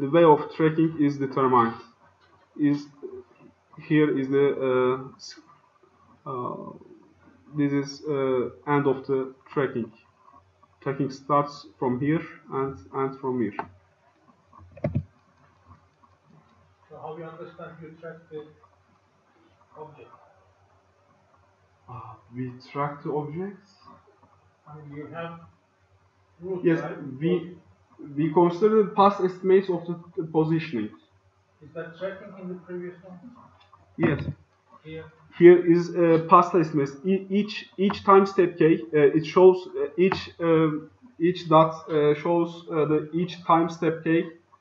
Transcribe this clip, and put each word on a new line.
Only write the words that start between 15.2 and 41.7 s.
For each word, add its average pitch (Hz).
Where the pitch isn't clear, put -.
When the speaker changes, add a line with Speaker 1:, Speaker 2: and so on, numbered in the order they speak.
Speaker 2:
So 151
how 156
we 165
understand 165
you 160
track 165
the 151
object? 151
Speaker 1:
Uh, 113
we 127
track 147
the 160
objects? 151
Speaker 2:
I 151
mean, 147
you 147
have 170
route, 175
Speaker 1:
Yes, 160
Speaker 2:
right? 156
Speaker 1:
we, 170
we 156
consider 208
the 185
past 202
estimates 185
of 170
the, 170
the 180
positioning. 156
Speaker 2:
Is 147
that 165
tracking 190
in 180
the 180
previous 180
one? 185
Speaker 1:
Yes. -
Speaker 2:
Here? 156
Speaker 1:
Here 175
is, 170
uh, 165
past 180
estimates. 156
E-, 190
each, 208
each 196
time 196
step 180
K, 165
uh, 151
it 151
shows, 185
uh, 139
each, 185
um, 160
each 170
dot, 160